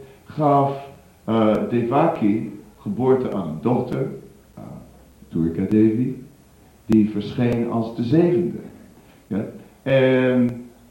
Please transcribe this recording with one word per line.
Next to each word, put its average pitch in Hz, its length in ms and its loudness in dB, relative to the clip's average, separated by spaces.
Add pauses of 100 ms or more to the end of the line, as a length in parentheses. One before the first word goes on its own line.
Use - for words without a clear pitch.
(240)
gaf, 139 640 0 (360)
eh, 107 300 2 (160)
Devaki 117 920 0 (180)
geboorte 120 560 0
aan 90 140 -4
een 78 120 -8
dochter, 67 480 -2 (460)
eh, 53 80 -18 (680)
Durga 82 340 -2
Devi, 110 640 2 (600)
die 110 240 4
verscheen 117 600 -2
als 113 260 -4
de 123 60 -4
zevende. 165 560 2 (680)
Ja. 98 180 -4 (380)
En, 127 840 2 (260)